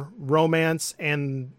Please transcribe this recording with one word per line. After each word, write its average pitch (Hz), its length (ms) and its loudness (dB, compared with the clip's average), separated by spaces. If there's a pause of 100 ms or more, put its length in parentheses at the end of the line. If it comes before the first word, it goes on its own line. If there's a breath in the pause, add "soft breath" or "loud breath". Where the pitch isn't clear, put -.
(180)
romance 160 800 2
and, 139 600 -2